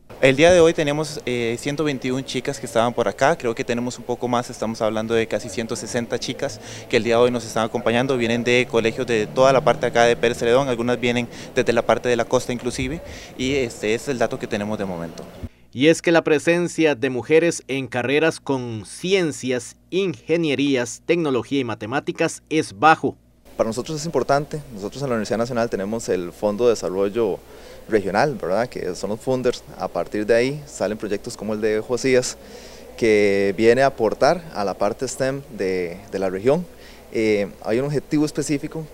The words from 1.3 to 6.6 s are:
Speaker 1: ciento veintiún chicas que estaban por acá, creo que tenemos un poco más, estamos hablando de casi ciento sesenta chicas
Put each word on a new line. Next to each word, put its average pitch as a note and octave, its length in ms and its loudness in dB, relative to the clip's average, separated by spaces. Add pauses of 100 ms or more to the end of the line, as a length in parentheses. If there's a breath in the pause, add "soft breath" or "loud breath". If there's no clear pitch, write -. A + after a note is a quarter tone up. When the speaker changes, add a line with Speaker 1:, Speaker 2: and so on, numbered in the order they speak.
Speaker 1:
ciento C#3+ 280 -4
veintiún C3 400 -2
chicas C3 340 -6
que - 60 -10
estaban A#2 280 2
por A2+ 140 0
acá, C#3 300 2
creo A#2 180 -2
que C3 80 -6
tenemos A#2+ 340 -4
un A#2+ 60 -14
poco B2 240 -4
más, A#2+ 220 0
estamos A2+ 320 -4
hablando A2 320 -2
de A2+ 140 2
casi A2 200 -4
ciento A2+ 300 -6
sesenta A#2 420 -4
chicas - 400 -6 (300 loud breath)